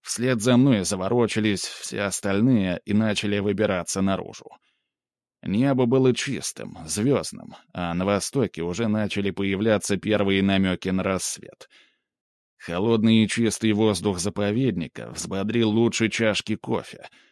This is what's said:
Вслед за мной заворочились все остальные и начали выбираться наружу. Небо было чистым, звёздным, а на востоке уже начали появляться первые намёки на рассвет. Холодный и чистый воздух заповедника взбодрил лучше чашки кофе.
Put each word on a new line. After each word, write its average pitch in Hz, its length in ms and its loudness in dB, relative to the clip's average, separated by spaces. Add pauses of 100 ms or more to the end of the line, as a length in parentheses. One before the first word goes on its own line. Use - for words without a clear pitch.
Вслед 123 380 -2
за 120 160 4
мной 120 280 6
заворочились 104 760 0
все - 400 -8
остальные 98 840 2
и 101 100 -2
начали 104 440 0
выбираться 98 640 0
наружу. 95 460 -2 (960)
Небо 127 440 2
было 127 280 4
чистым, 73 720 -8
звёздным, 104 680 -2 (180)
а 87 220 -4
на 90 100 -2
востоке 101 580 -2
уже 90 260 -2
начали 101 420 -2
появляться 101 680 0
первые 98 460 2
намёки 95 480 2
на 92 120 0
рассвет. - 640 -6 (920)
Холодный 110 640 4
и 101 40 0
чистый 110 440 0
воздух 101 460 2
заповедника 98 920 -2
взбодрил 107 600 -2
лучше 113 400 2
чашки 107 460 -2
кофе. - 520 -8 (240)